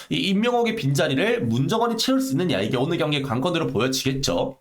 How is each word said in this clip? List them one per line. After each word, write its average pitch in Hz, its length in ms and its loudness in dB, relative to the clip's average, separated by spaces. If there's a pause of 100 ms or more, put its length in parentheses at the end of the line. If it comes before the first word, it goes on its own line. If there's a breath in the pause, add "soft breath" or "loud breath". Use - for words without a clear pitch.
이 151 80 -2
임명옥의 220 580 2
빈자리를 156 680 0
문정원이 220 560 0
채울 262 200 2
수 262 140 -2
있느냐, 135 300 0
이게 110 160 0
오늘 165 180 0
경기의 147 260 0
관건으로 151 440 -2
보여지겠죠. 131 960 -2